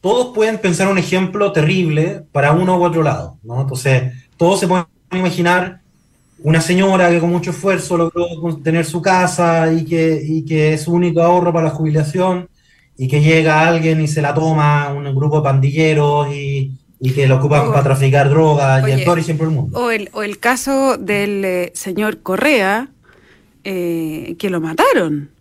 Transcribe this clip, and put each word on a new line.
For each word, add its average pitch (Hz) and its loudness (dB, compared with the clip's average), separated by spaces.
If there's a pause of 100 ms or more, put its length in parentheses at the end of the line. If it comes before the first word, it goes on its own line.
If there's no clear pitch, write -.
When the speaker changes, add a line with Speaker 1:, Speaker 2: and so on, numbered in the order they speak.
Speaker 1:
todos 247 0
pueden 220 0
pensar 185 0
un 196 0
ejemplo 190 -2
terrible 165 0
para 143 2
uno 185 2
u 175 2
otro 165 0
lado, - -4
¿no? 120 -6
Entonces, 131 -2 (260)
todos 185 2
se 190 -2
pueden 180 0 (260)
imaginar 180 -2 (600)
una 160 2
señora 180 2
que 170 2
con 175 0
mucho 175 -2
esfuerzo 185 -2
logró 170 -2 (160)
con-, 160 -6
tener 160 0
su 165 -6
casa 170 2
y 160 0
que, 160 0
y 156 -2
que 156 0
es 151 -4
su 170 -2
único 170 2
ahorro 175 2
para 160 0
la 147 0
jubilación, 165 -2 (500)
y 131 -6
que 147 2
llega 156 4
alguien 160 2
y 147 0
se 147 -2
la 143 -2
toma, 147 2
un 143 -8 (120)
grupo 147 0
de 147 2
pandilleros, 147 2
y, 139 -4 (280)
y 131 -2
que 139 2
lo 131 4
ocupan 135 2
Speaker 2:
Oh. 120 -2
Speaker 1:
para 139 2
traficar 135 2
drogas, 143 4
y 135 0
Speaker 2:
Oye, 135 2
Speaker 1:
el 131 0
peor 170 2
ejemplo 160 -2
del 160 0
mundo. - -4
Speaker 2:
o 240 -2
el, 214 -4
o 214 -6
el 202 -8
caso 262 0
del, 202 -2
eh, 180 -4
señor 202 -6
Correa, 214 0 (760)
eh, 170 -6
que 202 -4
lo 175 -2
mataron 160 0 (120)